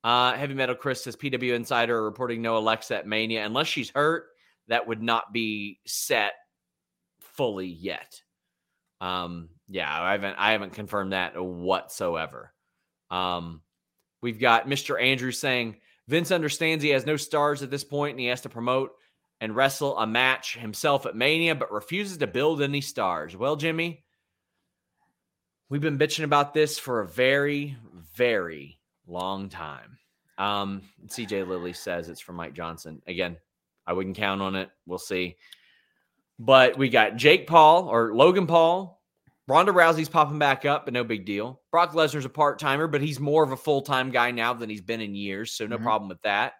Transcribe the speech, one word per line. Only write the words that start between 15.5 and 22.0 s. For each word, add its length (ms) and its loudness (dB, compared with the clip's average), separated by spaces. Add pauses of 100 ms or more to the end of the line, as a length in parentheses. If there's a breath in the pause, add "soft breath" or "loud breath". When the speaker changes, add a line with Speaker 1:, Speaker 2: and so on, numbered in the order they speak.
Speaker 1:
"Vince 220 0
understands 520 0
he 60 0
has 160 2
no 100 0
stars 480 0
at 80 -10
this 140 -6
point 260 -4
and 80 -14
he 60 -4
has 160 -2
to 80 -12
promote 420 -2 (480)
and 160 -6
wrestle 420 0
a 80 0
match 520 0
himself 480 -2
at 100 -6
Mania, 400 2
but 160 -6
refuses 460 -6